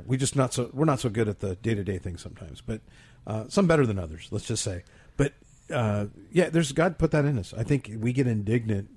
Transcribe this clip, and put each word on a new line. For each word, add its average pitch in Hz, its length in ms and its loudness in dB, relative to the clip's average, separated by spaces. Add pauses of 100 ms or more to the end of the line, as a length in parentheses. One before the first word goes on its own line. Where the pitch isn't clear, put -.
we 131 100 0
just 131 180 -2
not 131 180 2
so, 123 200 -4
we're 139 120 0
not 143 140 2
so 127 100 0
good 107 180 0
at 101 140 -4
the 95 160 -2
day-to-day 101 420 -2
things 87 220 -8
sometimes, - 400 -16
but, 110 200 -8 (460)
uh, 110 220 -6
some 196 180 4
better 156 180 6
than 104 140 0
others. 82 320 -10
Let's 104 160 -4
just 110 160 -2
say. 92 200 -6 (320)
But, 139 180 0 (380)
uh, 107 360 0 (240)
yeah, 170 180 4
there's, 160 220 2
God 165 260 2
put 165 140 2
that 147 140 4
in 143 120 2
us. 92 180 -6
I 110 80 -2
think 135 360 0
we 117 140 0
get 131 120 2
indignant 110 720 0